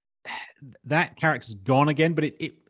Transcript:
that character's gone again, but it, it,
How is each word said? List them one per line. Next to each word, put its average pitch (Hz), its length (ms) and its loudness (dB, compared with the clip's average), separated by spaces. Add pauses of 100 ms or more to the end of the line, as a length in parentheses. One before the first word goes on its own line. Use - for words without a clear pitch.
(840)
that 147 320 -2
character's 131 380 -2
gone 131 340 2
again, 156 260 2
but 151 100 -2
it, 147 160 -6
it, 165 140 -8 (160)